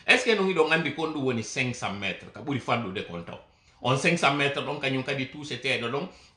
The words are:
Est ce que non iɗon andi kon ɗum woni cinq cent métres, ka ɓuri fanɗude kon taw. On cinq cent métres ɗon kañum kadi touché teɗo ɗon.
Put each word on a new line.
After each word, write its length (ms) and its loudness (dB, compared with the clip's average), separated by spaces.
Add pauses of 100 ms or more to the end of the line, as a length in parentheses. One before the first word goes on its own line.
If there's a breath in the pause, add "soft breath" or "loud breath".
Est 120 6
ce 80 -2
que 100 6
non 140 2
iɗon 200 4
andi 240 2
kon 200 -2
ɗum 100 -2
woni 180 0
cinq 320 -4
cent 200 -4
métres, 400 -6
ka 60 -14
ɓuri 200 -2
fanɗude 480 -2
kon 160 -10
taw. 140 -14 (420 soft breath)
On 160 4
cinq 220 4
cent 160 4
métres 260 0
ɗon 180 -4
kañum 240 0
kadi 260 -4
touché 340 -10
teɗo 260 0
ɗon. 200 -2 (280 loud breath)